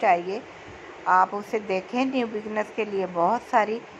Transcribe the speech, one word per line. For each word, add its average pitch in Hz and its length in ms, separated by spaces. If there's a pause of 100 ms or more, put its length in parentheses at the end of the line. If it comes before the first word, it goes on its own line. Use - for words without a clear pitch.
चाहिए, 190 420 (640)
आप 185 260
उसे 208 260
देखें। 202 440
न्यू 262 220
बिगिनर्स 214 500
के 220 80
लिए 196 220
बहुत 180 360
सारी 220 380 (200)